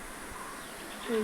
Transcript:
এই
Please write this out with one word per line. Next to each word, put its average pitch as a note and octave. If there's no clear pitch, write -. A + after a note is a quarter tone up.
এই A3